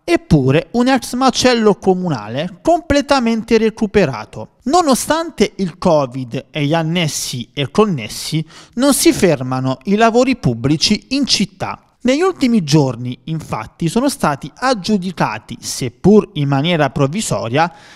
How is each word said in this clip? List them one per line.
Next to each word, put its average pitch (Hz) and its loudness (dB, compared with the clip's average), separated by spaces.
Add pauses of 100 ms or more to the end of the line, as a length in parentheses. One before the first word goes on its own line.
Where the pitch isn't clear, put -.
eppure 156 2
un 247 0
ex - -2
macello 247 2
comunale 160 -4
completamente 277 0
recuperato. 196 -2
Nonostante 311 0
il 190 -6
covid 131 -2
e 151 -4
gli 143 0
annessi 160 -4
e 143 -6
connessi, 156 -2 (280)
non 269 2
si 330 2
fermano 131 0
i 196 0
lavori 233 4
pubblici 139 0
in 277 0
città. - -4 (220)
Negli 262 2
ultimi 240 0
giorni, 127 0
infatti, 156 -8
sono 240 0
stati 151 -4
aggiudicati, 180 -4
seppur - 2
in 143 -2
maniera 147 2
provvisoria, 135 -2 (240)